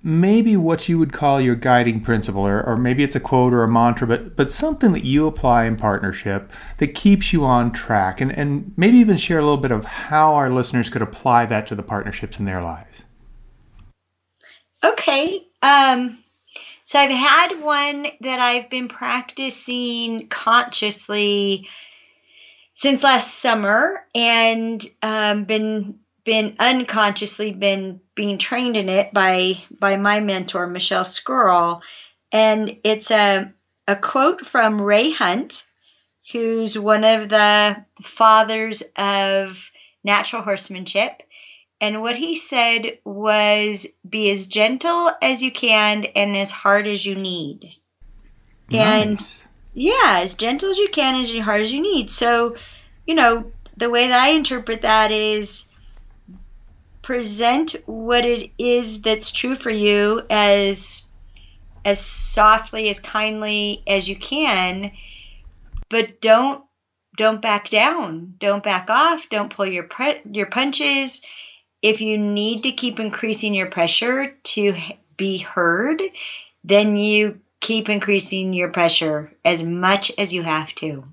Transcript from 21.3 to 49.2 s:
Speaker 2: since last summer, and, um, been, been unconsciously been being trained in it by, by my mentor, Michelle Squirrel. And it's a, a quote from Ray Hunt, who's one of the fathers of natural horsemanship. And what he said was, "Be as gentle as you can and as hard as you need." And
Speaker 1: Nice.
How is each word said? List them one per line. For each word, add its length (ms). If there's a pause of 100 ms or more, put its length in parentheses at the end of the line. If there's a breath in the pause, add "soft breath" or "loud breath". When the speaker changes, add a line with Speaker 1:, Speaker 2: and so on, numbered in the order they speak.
Speaker 2:
since 280
last 380
summer, 640 (100)
and, 720 (160)
um, 400
been, 560 (240)
been 380
unconsciously 920
been 480 (140)
being 240
trained 380
in 120
it 240
by, 420 (260)
by 160
my 240
mentor, 480
Michelle 340
Squirrel. 800 (480 loud breath)
And 540
it's 260
a, 420 (360)
a 80
quote 500
from 340
Ray 300
Hunt, 540 (640)
who's 480
one 240
of 260
the 560 (160)
fathers 840 (100)
of 800 (320 soft breath)
natural 380
horsemanship. 840 (560 loud breath)
And 200
what 140
he 220
said 680
was, 840 (200)
"Be 220
as 160
gentle 640 (100)
as 220
you 80
can 540 (100)
and 220
as 160
hard 340
as 180
you 120
need." 580 (960)
And 400
Speaker 1:
Nice. 340 (300)